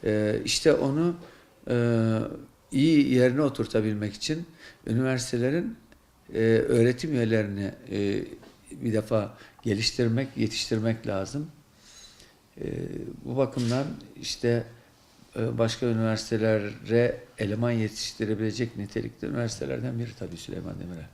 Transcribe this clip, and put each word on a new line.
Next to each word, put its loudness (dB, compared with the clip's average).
E, 2
işte 4
onu, 2
e, 2
iyi 6
yerine 6
oturtabilmek 0
için -6
üniversitelerin, 0
e, 0
öğretim 4
üyelerini, 0
e, 0
bir -4
defa 0
geliştirmek, 0
yetiştirmek -2
lazım. -4
E, -10
bu -6
bakımdan 0
işte, 0
e, -2
başka 0
üniversitelere 2
eleman 0
yetiştirebilecek -2
nitelikte -6
üniversitelerden -4
biri -8
tabii -10
Süleyman -10
Demirel. -12